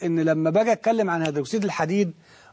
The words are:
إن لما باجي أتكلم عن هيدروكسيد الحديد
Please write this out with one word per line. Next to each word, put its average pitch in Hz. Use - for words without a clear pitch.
إن 165
لما 160
باجي 214
أتكلم 220
عن 170
هيدروكسيد 156
الحديد 180